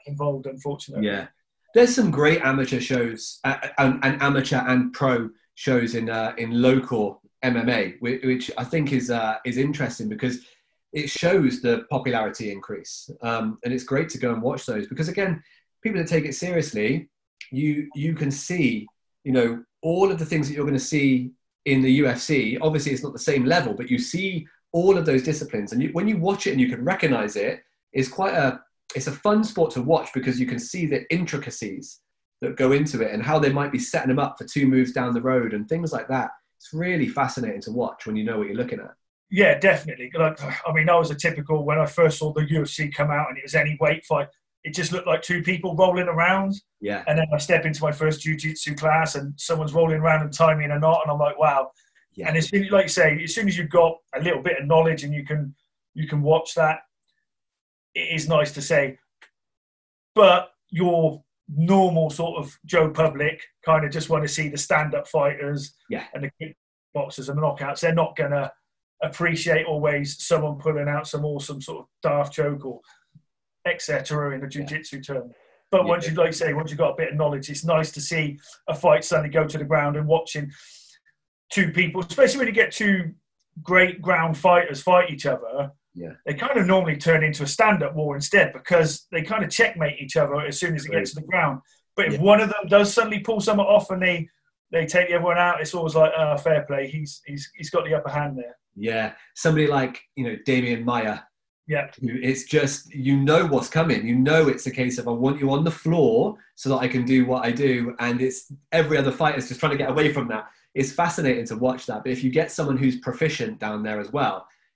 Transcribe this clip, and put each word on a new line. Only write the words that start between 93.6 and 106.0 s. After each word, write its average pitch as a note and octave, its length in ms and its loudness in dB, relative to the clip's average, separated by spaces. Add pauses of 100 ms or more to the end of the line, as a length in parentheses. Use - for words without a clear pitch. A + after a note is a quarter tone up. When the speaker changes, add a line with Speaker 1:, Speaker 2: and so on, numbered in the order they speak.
Speaker 1:
off G3+ 240 4
and F#3 100 -4
they, F3 260 0 (440)
they D#3+ 140 0
take F3 240 2
the E3+ 60 2
other E3+ 80 0
one F3 140 2
out, F3 240 2
it's D#3+ 140 -6
always D#3+ 200 -2
like, D#3 220 6
"Oh, D3+ 200 2
fair D3 260 2
play, C#3 240 -4
he's, D3+ 380 -10
he's, C#3+ 300 -12
he's D#3 140 -12
got E3+ 160 -2
the D#3 80 -2
upper D3 160 -2
hand C#3+ 280 -4
there." A#2+ 200 -14 (180)
Speaker 2:
Yeah, A2 380 -4 (220)
somebody D3+ 320 2
like, C3 340 -2 (140)
you C3 100 -4
know, A2 100 -6 (100)
Damian B2 380 0
Maia, A2+ 360 -2 (480)
Speaker 1:
Yeah. D3 240 -2 (100)
Speaker 2:
who B2 80 -2 (120)
it's B2+ 220 -2
just, - 500 -2
you C#3 240 2
know D3+ 280 4
what's C3+ 240 0
coming. C#3 360 0
You A#2+ 100 2
know D3 340 6
it's - 160 -2
a C3 60 -4
case B2 260 -2
of, A#2 100 -6
"I A#2+ 40 0
want C3 280 0
you C3+ 120 0
on C#3+ 120 2
the E3 80 0
floor D#3+ 640 2 (180)